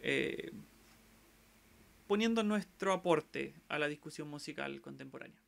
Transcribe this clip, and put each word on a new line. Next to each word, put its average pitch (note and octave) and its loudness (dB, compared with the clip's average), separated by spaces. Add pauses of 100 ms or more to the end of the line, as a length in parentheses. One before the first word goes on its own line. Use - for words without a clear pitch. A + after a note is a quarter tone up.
eh, - 0 (1600)
poniendo A3+ 4
nuestro G3 0
aporte D#3 2 (160)
a D3+ -2
la D3 2
discusión D3+ -8
musical C#3 -8
contemporánea. C3+ -14 (120)